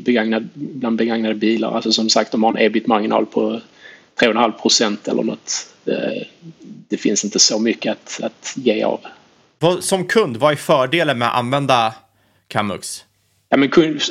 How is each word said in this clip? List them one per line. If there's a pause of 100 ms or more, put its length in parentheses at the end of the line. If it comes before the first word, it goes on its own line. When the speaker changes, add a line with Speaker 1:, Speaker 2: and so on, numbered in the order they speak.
Speaker 1:
begagnad,
bland
begagnade
bilar.
Alltså
som
sagt,
de
har
en
ebit-marginal
på (580)
tre
och
en
halv
procent
eller
något. (160)
Det, (640)
det
finns
inte
så
mycket
att,
att
ge
av. (600)
Speaker 2:
Vad,
som
kund,
vad
är
fördelen
med
att
använda (540)
Kamux? (460)
Speaker 1:
Ja,
men
kund,